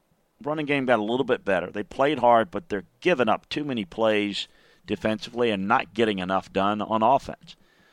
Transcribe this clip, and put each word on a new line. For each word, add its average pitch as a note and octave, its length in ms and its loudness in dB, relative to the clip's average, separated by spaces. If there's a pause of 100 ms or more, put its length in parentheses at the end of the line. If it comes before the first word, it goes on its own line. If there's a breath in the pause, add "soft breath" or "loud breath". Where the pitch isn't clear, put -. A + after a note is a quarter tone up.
(420)
running D3+ 220 -6
game C#3 220 -2
got B2 120 4
a G#2+ 40 0
little A#2+ 220 -2
bit A2+ 200 -2
better. F#2 260 0
They G#2+ 120 -8
played C#3 380 -2
hard, A#2 300 6
but C3 200 -8
they're F#2+ 140 -4 (160)
giving C3 280 2
up F#2+ 220 0
too D3+ 140 -6
many B2 200 -4
plays G#2 640 0 (380 soft breath)
defensively A2+ 640 -2
and G2 180 -2
not - 260 0
getting G#2+ 260 2
enough F#2 320 -4
done G2+ 280 0
on A2 220 -2
offense. - 540 -2 (360 soft breath)